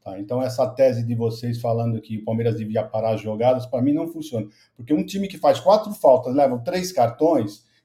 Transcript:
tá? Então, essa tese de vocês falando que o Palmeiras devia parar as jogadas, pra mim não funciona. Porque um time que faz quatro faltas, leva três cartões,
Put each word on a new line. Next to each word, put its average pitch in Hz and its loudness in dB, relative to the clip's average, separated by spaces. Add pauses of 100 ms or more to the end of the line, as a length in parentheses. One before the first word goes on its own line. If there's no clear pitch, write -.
tá? 95 -12
Então, 123 -4
essa 127 0
tese 123 2
de 117 -2
vocês 117 -2
falando 117 -2
que 107 -10
o 104 -10
Palmeiras 113 0
devia 107 -2
parar 110 -2
as 104 -4
jogadas, 113 0
pra 123 -2
mim 143 2
não 170 -2
funciona. 123 -8 (280)
Porque 123 -2
um 180 0
time 196 -6
que 185 -12
faz 143 4
quatro 208 4
faltas, 131 4
leva 240 4
três 180 -4
cartões, 123 0 (200)